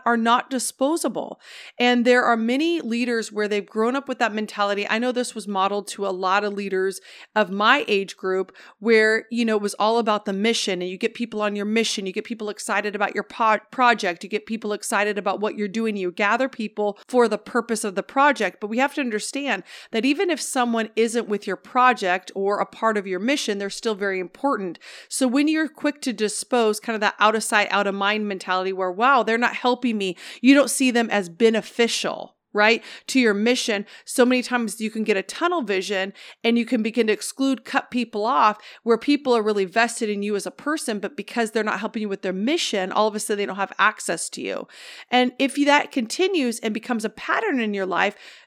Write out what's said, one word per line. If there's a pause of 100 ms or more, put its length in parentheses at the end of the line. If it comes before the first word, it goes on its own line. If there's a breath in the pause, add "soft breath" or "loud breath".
are
not
disposable. (380 loud breath)
And
there
are
many
leaders
where
they've
grown
up
with
that
mentality.
I
know
this
was
modeled
to
a
lot
of
leaders (340 loud breath)
of
my
age
group (220 loud breath)
where,
you
know,
it
was
all
about
the
mission,
and
you
get
people
on
your
mission,
you
get
people
excited
about
your
po-,
project,
you
get
people
excited
about
what
you're
doing,
you
gather
people (100)
for
the
purpose
of
the
project.
But
we
have
to
understand (260 loud breath)
that
even
if
someone
isn't
with
your
project
or
a
part
of
your
mission,
they're
still
very
important. (300 loud breath)
So
when
you're
quick
to
dispose,
kind
of
that
out
of
sight,
out
of
mind
mentality
where,
"Wow,
they're (100)
not
helping
me," (240 loud breath)
you
don't
see
them
as
beneficial, (160)
right, (220 loud breath)
to
your
mission. (180 loud breath)
So
many
times
you
can
get
a
tunnel
vision (320 loud breath)
and
you
can
begin
to
exclude,
cut
people
off (240 loud breath)
where
people
are
really
vested
in
you
as
a
person,
but
because
they're
not
helping
you
with
their
mission,
all
of
a
sudden
they
don't
have
access
to
you. (420 loud breath)
And
if (100)
that
continues
and
becomes
a
pattern
in
your
life, (300 loud breath)